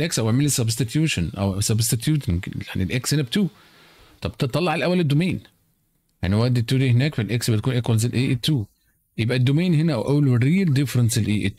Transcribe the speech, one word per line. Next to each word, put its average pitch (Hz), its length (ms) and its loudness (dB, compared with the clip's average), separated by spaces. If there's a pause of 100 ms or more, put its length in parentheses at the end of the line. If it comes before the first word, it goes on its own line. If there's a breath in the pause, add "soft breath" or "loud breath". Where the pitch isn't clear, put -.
ال 170 100 -4
X - 60 -4
أو 113 80 0
اعمل 123 180 2
لي 147 60 0
substitution 117 880 -2
أو 98 220 -2
substituting، 113 800 0 (260)
يعني 95 160 -4
ال 92 200 -4
X - 120 -2
هنا 151 80 2
بتو. 185 260 0 (720 loud breath)
طب - 160 -8
تطلع 151 380 -2
الأول 170 260 0
الدومين. 147 400 0 (840)
هنودي 117 360 2
ال 113 60 -2
two 131 80 0
دي 131 160 2
هناك، 131 240 2
فال 113 280 -2
X - 80 -2
بتكون 120 320 0
equals 113 220 2
ال 120 80 -2
إيه؟ 131 200 0
ال 123 60 -2 (120)
two. 120 160 0 (520)
يبقى 120 180 0
الدومين 147 380 2
هنا 156 200 2
أقول 139 320 2
له 127 120 4
real 170 300 2
difference 127 500 2
ال 101 80 0
إيه؟ 101 200 0
ال 101 120 -4